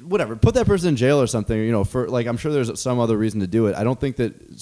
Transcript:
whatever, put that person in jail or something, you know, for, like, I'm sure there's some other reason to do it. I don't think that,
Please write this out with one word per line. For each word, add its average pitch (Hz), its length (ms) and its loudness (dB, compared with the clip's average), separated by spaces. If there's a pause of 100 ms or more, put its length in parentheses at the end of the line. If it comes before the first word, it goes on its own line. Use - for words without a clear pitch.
whatever, 156 320 -2
put - 180 -2
that 240 120 2
person 180 240 2
in 143 60 2
jail 135 240 4
or 123 60 2
something, 110 320 -2
you 110 140 0
know, 104 120 2
for, 127 240 -4
like, 120 180 -2
I'm 120 100 -4
sure 151 160 -4
there's 123 280 -2
some 123 200 0
other 113 180 2
reason 107 220 0
to 95 60 -2
do 110 200 2
it. 98 100 2
I 101 80 -2
don't 127 160 0
think 135 160 -2
that, - 460 -6